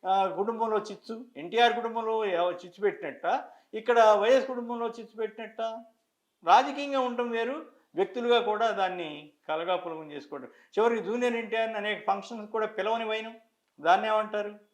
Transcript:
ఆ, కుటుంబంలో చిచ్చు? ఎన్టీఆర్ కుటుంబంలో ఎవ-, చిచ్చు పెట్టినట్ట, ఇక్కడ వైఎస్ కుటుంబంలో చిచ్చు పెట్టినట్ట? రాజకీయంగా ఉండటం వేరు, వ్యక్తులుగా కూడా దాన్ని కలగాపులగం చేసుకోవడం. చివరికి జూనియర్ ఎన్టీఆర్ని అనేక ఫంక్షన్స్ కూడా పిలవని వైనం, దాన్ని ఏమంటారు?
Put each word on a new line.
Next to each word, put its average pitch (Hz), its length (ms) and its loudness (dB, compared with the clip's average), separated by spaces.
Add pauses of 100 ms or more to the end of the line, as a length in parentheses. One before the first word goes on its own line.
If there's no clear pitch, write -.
ఆ, 190 200 4
కుటుంబంలో 220 520 -2
చిచ్చు? 214 460 -10 (120)
ఎన్టీఆర్ 220 360 2
కుటుంబంలో 220 520 -2
ఎవ-, 180 280 0
చిచ్చు 175 300 -14
పెట్టినట్ట, 180 640 -2 (300)
ఇక్కడ 233 260 2
వైఎస్ 220 460 6
కుటుంబంలో 240 400 -6
చిచ్చు 226 320 -10
పెట్టినట్ట? 220 420 -8 (880)
రాజకీయంగా 277 540 6
ఉండటం 240 300 -2
వేరు, 233 360 -4 (280)
వ్యక్తులుగా 233 460 2
కూడా 214 300 0
దాన్ని 180 600 -4 (180)
కలగాపులగం 160 640 -4
చేసుకోవడం. 143 360 -12 (300)
చివరికి 226 260 2
జూనియర్ 240 320 0
ఎన్టీఆర్ని 226 400 -2
అనేక 208 300 -4
ఫంక్షన్స్ 208 440 -4
కూడా 214 160 -2
పిలవని 214 380 -4
వైనం, 220 320 -6 (440)
దాన్ని 190 280 4
ఏమంటారు? 208 460 -2 (200)